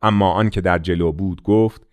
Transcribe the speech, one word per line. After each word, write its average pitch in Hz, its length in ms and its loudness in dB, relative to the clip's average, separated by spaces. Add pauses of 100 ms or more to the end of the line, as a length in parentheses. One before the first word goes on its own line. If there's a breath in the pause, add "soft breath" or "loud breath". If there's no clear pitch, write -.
اما 101 300 2
آن 107 180 0
که 98 100 -4
در 87 180 0
جلو 85 340 -2
بود 90 300 -8
گفت: 110 500 0